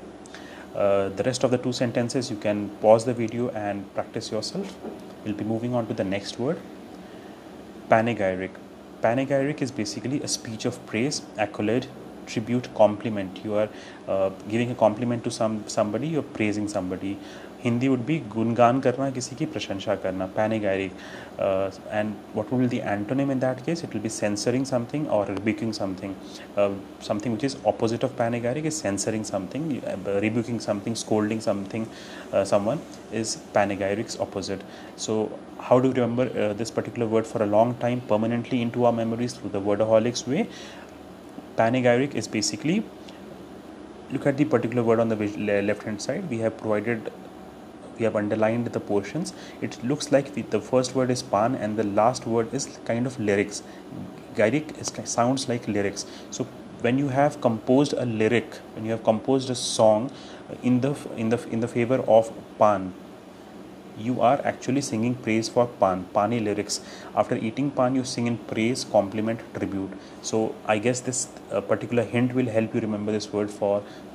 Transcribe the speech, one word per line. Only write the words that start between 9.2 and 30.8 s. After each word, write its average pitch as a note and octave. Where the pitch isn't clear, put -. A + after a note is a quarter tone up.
is B2+
basically A#2
a -
speech -
of -
praise, B2+
accolade, G#2+
tribute, A#2+
compliment. G#2
You G#2+
are, G#2+
uh, F#2+
giving A#2+
a B2
compliment A#2
to B2
some, A2
somebody, A#2
you're D#3+
praising G#2
somebody. F#2+
Hindi A#2+
would B2
be D3+
गुणगान A#2
करना, C3+
किसी B2+
की D#3
प्रशंसा G2+
करना, F#2+
panegyric. G#2
Uh, F#2+
and G#2+
what G#2+
will B2+
be B2+
the A#2+
antonym A#2
in C3
that B2+
case? E3+
It -
will A2
be A2
censoring A2+
something C3
or G#2
rebuking G#2
something. F#2+
Uh, G2+
something A2
which A2
is C3+
opposite A#2
of B2
panegyric A#2+
is D#3
censoring G#2
something, A#2
uh, G2
rebuking A2+
something, G#2+